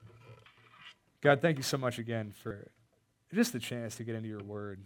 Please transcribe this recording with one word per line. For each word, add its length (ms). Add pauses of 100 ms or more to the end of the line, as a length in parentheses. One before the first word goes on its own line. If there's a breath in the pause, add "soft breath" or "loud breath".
(1200)
God, 200
thank 160
you 60
so 140
much 200
again 340
for 360 (680)
just 200
the 60
chance 360
to 80
get 120
into 120
your 160
word, 420